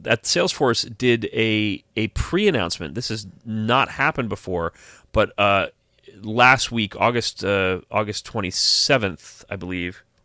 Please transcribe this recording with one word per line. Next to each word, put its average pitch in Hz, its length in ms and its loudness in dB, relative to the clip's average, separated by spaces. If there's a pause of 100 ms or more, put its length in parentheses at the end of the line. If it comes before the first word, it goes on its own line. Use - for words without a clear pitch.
at 117 180 0
Salesforce 135 760 0
did 117 360 2
a, 107 480 0 (140)
a 110 140 -2
pre-announcement. 104 840 -2
This 117 140 -6
has 107 180 -6 (180)
not 113 440 0
happened 139 400 -2
before, 90 420 -4 (420)
but, 104 240 2
uh, 101 300 4 (540)
last 120 500 4
week, 113 280 -2
August, 117 460 0
uh, 95 340 2 (120)
August 104 340 -2
twenty-seventh, - 1200 0
I 101 60 -8
believe, 90 480 -6 (220)